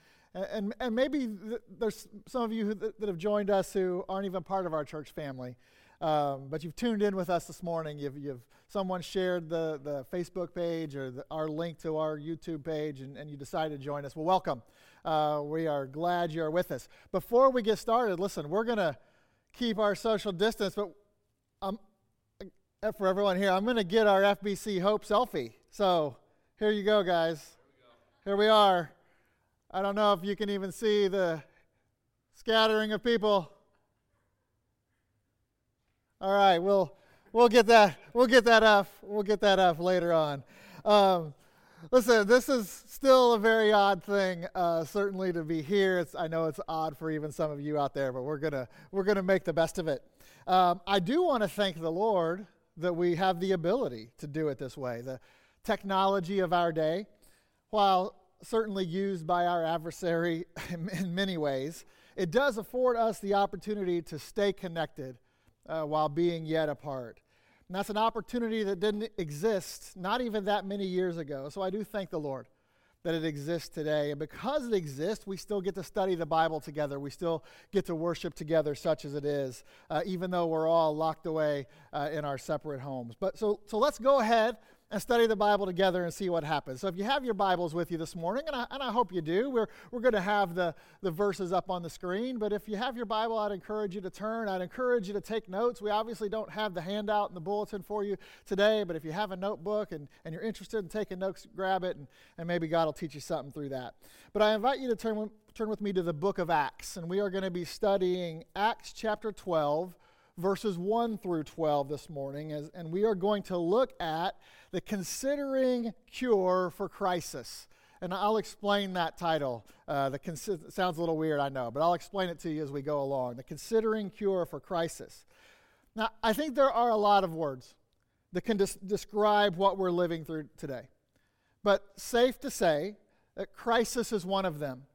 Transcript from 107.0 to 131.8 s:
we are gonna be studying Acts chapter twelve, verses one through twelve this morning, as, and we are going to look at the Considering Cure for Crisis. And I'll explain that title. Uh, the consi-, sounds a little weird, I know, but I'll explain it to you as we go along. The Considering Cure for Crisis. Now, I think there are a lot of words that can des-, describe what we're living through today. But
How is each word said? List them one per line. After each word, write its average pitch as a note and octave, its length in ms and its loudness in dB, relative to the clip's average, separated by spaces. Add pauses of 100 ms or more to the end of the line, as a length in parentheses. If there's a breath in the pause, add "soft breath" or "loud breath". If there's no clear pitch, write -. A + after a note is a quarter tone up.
we F#3+ 100 -2
are G3+ 100 0
gonna F#3+ 220 -4
be F3 140 -4
studying F3+ 800 0 (100)
Acts G#3+ 380 -2
chapter G#3+ 400 -4
twelve, D#3+ 640 0 (420 soft breath)
verses F#3 400 0
one A3 400 -2
through F3 240 -2
twelve D3 460 0
this D3 200 -10
morning, D3+ 440 -10
as, D3+ 200 -10
and E3 200 -12
we G3 120 2
are A3 120 2
going G3 260 0
to F#3+ 140 -6
look F#3+ 440 2
at E3 360 -4 (360 loud breath)
the F#3+ 100 -4
Considering B3+ 1120 -2 (160)
Cure F#3 640 2
for G3 120 -4
Crisis. - 800 -4 (340 soft breath)
And F3+ 100 -6
I'll G#3 240 0
explain G3+ 580 -2
that E3+ 220 -2
title. C#3+ 480 -2 (240 soft breath)
Uh, C#3 220 0
the C#3 80 -6
consi-, E3 520 -8
sounds F3+ 280 -2
a - 20 -6
little E3 160 0
weird, D#3 240 0
I C#3 80 0
know, B2+ 220 -4
but C3 100 -4
I'll E3+ 140 4
explain F#3 340 -4
it E3 120 -12
to E3+ 100 -6
you D#3 120 -4
as C#3 80 -6
we C#3 120 -6
go D3 180 -2
along. C3 360 -2
The E3 80 -14
Considering G#3+ 640 -2
Cure F#3+ 340 0
for D3 160 -8
Crisis. - 640 -6 (680 soft breath)
Now, A3 160 -2 (120)
I A3+ 120 2
think C#4 220 -4
there C4+ 140 6
are A#3+ 200 2
a A3 60 4
lot G3+ 260 6
of F3 100 -2
words D3 420 -6 (580)
that F3+ 100 -4
can G#3 160 0
des-, F#3+ 280 0
describe G#3 720 2
what G3 220 2
we're F#3 140 0
living E3+ 320 0
through D#3 240 -8 (100)
today. C3 300 -10 (760)
But C#4+ 200 4 (140)